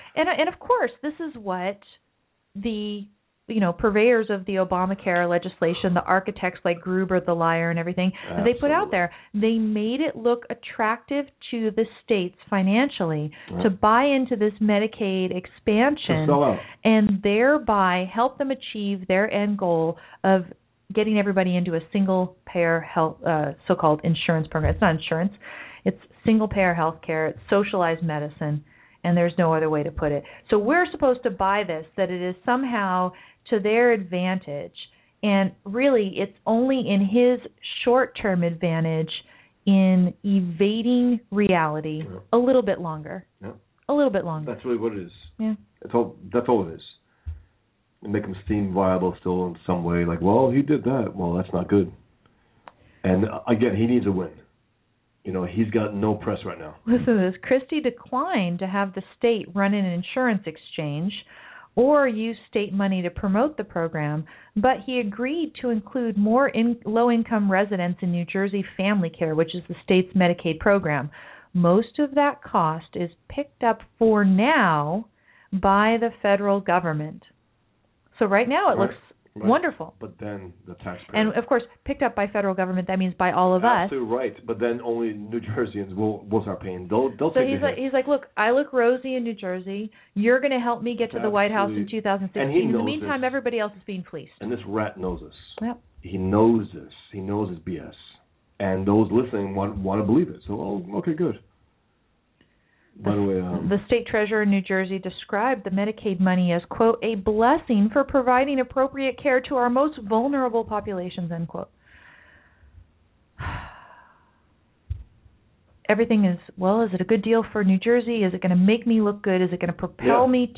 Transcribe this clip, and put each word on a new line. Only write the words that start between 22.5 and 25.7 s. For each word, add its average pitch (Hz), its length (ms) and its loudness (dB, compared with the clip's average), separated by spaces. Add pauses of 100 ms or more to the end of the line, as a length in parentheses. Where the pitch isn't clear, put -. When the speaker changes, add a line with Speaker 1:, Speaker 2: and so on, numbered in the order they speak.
Speaker 2:
health, 160 440 -2
uh, 151 280 0 (140)
so-called 160 380 2
insurance 160 440 0
program. 156 240 0
It's - 80 -6
not 170 140 4
insurance. 165 380 -2 (520)